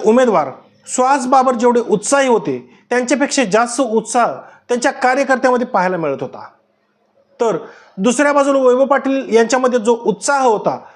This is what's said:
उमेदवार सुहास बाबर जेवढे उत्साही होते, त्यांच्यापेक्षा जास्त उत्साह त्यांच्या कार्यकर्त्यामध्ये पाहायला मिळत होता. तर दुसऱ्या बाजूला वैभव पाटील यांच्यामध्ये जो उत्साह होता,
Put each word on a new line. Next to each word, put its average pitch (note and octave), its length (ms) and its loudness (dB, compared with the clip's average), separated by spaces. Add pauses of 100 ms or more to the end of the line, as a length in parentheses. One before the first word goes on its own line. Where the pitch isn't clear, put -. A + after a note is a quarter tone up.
उमेदवार G#3+ 440 2 (380)
सुहास C4 400 0
बाबर B3+ 280 2
जेवढे A#3+ 240 2
उत्साही C4+ 480 0
होते, F3 300 0 (320)
त्यांच्यापेक्षा B3 540 0
जास्त A3+ 380 0
उत्साह A3 500 0 (360)
त्यांच्या B3 240 0
कार्यकर्त्यामध्ये B3+ 760 0
पाहायला F#3 300 -2
मिळत C#3+ 240 -4
होता. A#2+ 220 -12 (960)
तर A3 180 0 (400)
दुसऱ्या B3 360 0
बाजूला C#4 260 2
वैभव B3+ 260 2
पाटील C4+ 480 -4
यांच्यामध्ये B3 460 2
जो A3+ 160 0 (100)
उत्साह C4+ 400 -2
होता, F#3+ 320 0 (180)